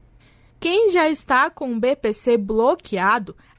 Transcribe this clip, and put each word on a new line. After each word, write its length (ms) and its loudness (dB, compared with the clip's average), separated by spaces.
Quem 320 2
já 180 2
está 400 0
com 240 -8
o 60 -4
B 160 0
P 180 -4
C 240 0
bloqueado, 1000 0